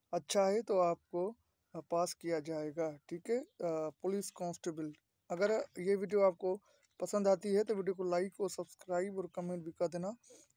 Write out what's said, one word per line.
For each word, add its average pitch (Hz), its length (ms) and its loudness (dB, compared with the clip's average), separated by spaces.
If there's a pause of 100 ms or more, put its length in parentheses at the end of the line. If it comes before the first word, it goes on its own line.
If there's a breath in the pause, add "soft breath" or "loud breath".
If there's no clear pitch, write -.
(140)
अच्छा 190 320 2
है 208 160 2
तो 196 180 2
आपको, 175 560 0 (400)
अ, 165 40 -10
pass 170 340 0
किया 165 260 -2
जाएगा, 151 600 -4 (100)
ठीक 175 200 -6
है। 240 100 2
अ, 285 100 -8 (400)
police 196 420 -4
constable। 160 600 -6 (380)
अगर 208 360 2 (120)
ये 196 160 0
video 202 260 2
आपको 185 400 2 (380 soft breath)
पसंद 196 280 0
आती 196 260 4
है 208 100 4
तो 214 120 -2
वीडियो 190 200 -2
को 190 80 -4
लाइक 180 380 0
और 190 80 0
सब्सक्राइब 185 680 -4
और 185 100 -4
कमेंट 175 360 -6
भी 165 80 -10
कर 175 160 0
देना। 180 280 -6 (420 loud breath)